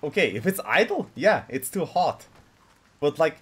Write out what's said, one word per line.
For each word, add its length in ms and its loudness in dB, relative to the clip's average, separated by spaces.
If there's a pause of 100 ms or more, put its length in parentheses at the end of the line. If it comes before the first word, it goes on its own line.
okay, 300 2
if 120 -4
it's 180 -2
idle, 520 0
yeah, 320 2
it's 200 -6
too 160 -4
hot. 420 -2 (760)
But, 180 0
like, 220 0